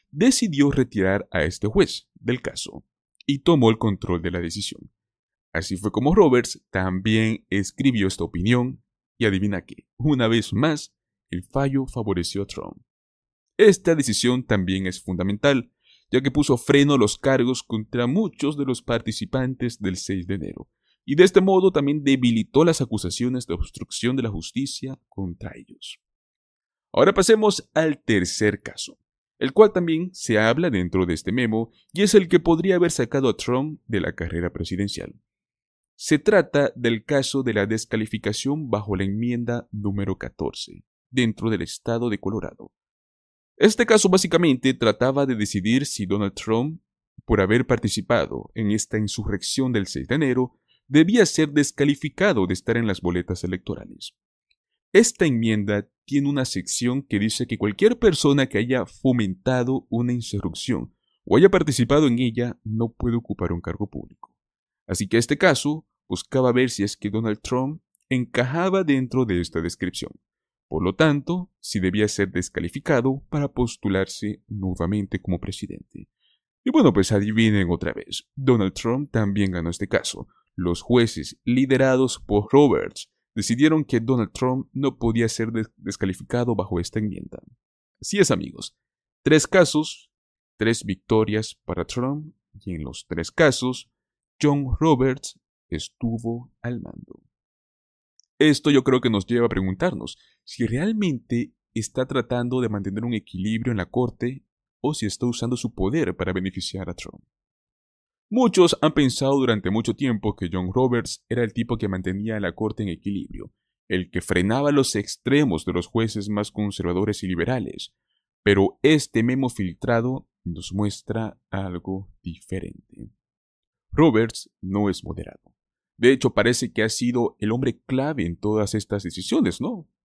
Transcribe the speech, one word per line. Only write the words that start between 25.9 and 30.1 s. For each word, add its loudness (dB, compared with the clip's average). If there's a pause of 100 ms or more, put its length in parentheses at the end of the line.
Ahora 4
pasemos 4
al 0
tercer 0
caso, -14 (400)
el -2
cual 8
también -2